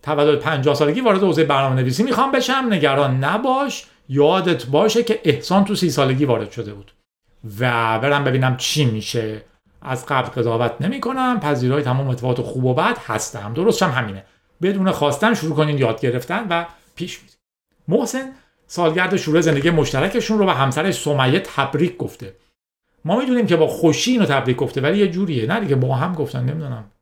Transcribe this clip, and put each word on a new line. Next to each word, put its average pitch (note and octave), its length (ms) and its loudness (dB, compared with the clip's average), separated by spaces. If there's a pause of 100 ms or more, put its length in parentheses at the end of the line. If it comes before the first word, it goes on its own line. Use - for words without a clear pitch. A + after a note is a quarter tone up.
تولد D3 360 2
پنجاه D3 360 0
سالگی D#3 260 2
وارد G3+ 220 4
حوزهٔ D#3+ 220 4
برنامه‌نویسی C3 580 2
می‌خوام C4 300 0
بشم. C4 380 0
نگران C#3 540 2
نباش. B3+ 640 -2 (220)
یادت D3+ 580 2
باشه G#3+ 360 2
که G#3+ 220 -2
احسان F3+ 400 2
تو G3+ 100 -2
سی F3+ 160 0
سالگی C3+ 340 0
وارد A2 260 0
شده G#2 240 -10
بود. G2 180 -20 (680)
و A#2 400 0
برم C#3 260 0
ببینم C3 320 0
چی - 280 -2
می‌شه. A2 600 -4 (380)
از C3 240 -8
قبل C3 220 0
قضاوت A#2 520 0
نمی‌کنم. B3 600 -2
پذیرای C3+ 420 0
تمام C3 260 -2
اتفاقات B2 320 -2
خوب B2 240 -4
و B2+ 100 2
بد F#3 320 0
هستم. A2 480 -6
درستش F#3+ 280 2
هم E3+ 80 2
همینه. A2 340 -4 (380)
بدون F#3+ 280 0
خواستن F3 440 0
شروع D#3 220 -4
کنین D3+ 220 0
یاد A2+ 220 0
گرفتن C3+ 500 -2
و E3+ 160 -2 (280)
پیش - 280 -12
می‌رین. - 140 -20 (520)
محسن B3 440 -2 (340)
سالگرد F3 500 0
شروع D#3+ 240 2
زندگی D#3 300 2
مشترکشون F3 680 0
رو G3+ 80 4
به F#3 60 2
همسرش C#3 500 0
سمیه C#3 380 2
تبریک D3+ 560 -2
گفته. - 400 -12 (680)
ما F#3 140 0
می‌دونیم B3 280 2
که F3 100 4
با D#3 100 4
خوشی D#3+ 440 2
اینو A3+ 160 4
تبریک B2+ 300 0
گفته، C3+ 240 -2
ولی D#3+ 180 2
یه G3+ 100 4
جوریه. E3 380 -2
نه G3 140 0
دیگه، D3 140 0
با C3 200 0
هم D#3+ 200 -2
گفتن، C3+ 300 -4
نمی‌دونم. C3 460 -6 (120)